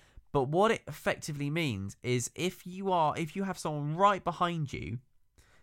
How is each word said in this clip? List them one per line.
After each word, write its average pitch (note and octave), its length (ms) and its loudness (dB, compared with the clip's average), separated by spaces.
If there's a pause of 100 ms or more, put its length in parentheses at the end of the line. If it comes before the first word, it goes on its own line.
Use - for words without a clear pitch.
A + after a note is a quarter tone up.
(320)
But C3+ 160 4
what G3 240 4
it - 160 -2
effectively C#3+ 640 -4
means A#2+ 520 -2
is B2 320 0
if F3+ 320 -4
you F#3+ 240 -4
are, D#3+ 260 4
if D#3+ 200 -4
you G3 80 -2
have F#3 140 -4
someone D3+ 360 -2
right G3 300 4
behind E3+ 480 0
you, G#2+ 260 -6 (640)